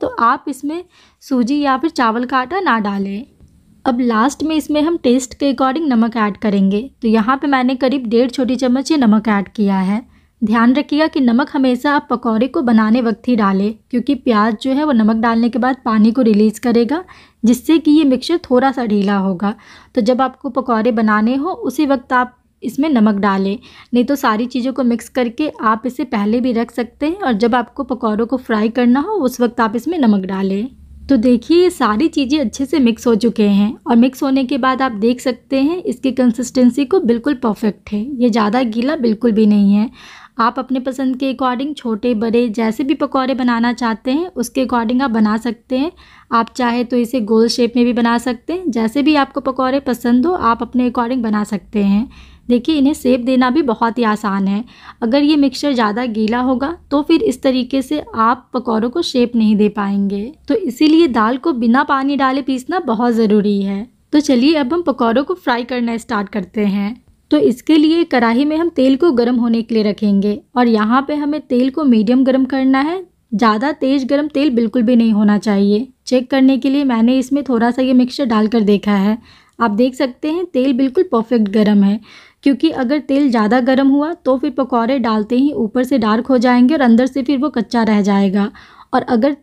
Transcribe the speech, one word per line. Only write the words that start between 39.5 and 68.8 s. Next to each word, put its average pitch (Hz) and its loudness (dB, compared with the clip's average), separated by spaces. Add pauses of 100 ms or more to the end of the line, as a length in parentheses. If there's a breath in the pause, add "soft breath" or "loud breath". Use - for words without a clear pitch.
है। 214 0 (500 loud breath)
आप 240 0
अपने 262 -4
पसंद 262 -4
के 269 -2
according 262 -4
छोटे 240 -2
बड़े 233 0
जैसे 220 -2
भी 285 0
पकौड़े 269 -2
बनाना 240 0
चाहते 240 -4
हैं 330 -2
उसके 247 -4
according 240 -2
आप 269 -2
बना 214 0
सकते 240 -6
हैं। 311 -2 (400 soft breath)
आप 233 -2
चाहे 240 -2
तो 240 -2
इसे 240 -2
गोल 220 2
शेप 233 0
में 240 2
भी 240 2
बना 233 2
सकते 247 -6
हैं, 359 -4
जैसे 226 -2
भी 302 4
आपको 269 -2
पकौड़े 262 -2
पसंद 247 0
हो 359 0
आप 233 0
अपने 247 -2
according 240 -2
बना 214 0
सकते 202 -4
हैं। 202 0 (400 soft breath)
देखिए 247 0
इन्हें 277 2
शेप 254 0
देना 254 2
भी 285 0
बहुत 233 -2
ही 240 0
आसान 196 -2
है। 202 -2 (380 loud breath)
अगर 262 0
ये 302 4
मिक्सचर 277 0
ज़्यादा 233 -2
गीला 220 -2
होगा 262 -2 (200)
तो 285 0
फिर 320 2
इस 254 -2
तरीके 254 0
से 294 -4 (160)
आप 233 0
पकौड़ों 240 -2
को 339 -4
शेप 240 0
नहीं 220 2
दे 208 4
पाएंगे, 202 -2 (260)
तो 294 0
इसीलिए 320 2
दाल 226 0
को 330 -2
बिना 240 2
पानी 277 -2
डाले 269 0
पीसना 269 -4
बहुत 240 0
ज़रूरी 208 2
है। 196 -6 (280)
तो 294 4
चलिए 285 2
अब 285 -2
हम 349 0
पकौड़ों 247 0
को 359 -4
फ्राई 247 -2
करना 233 -4
स्टार्ट 202 -6
करते 208 -4
हैं। 202 -2 (360)
तो - 4
इसके - 0
लिए 320 4
कढ़ाई 240 0
में 302 -2
हम 339 -2
तेल 269 2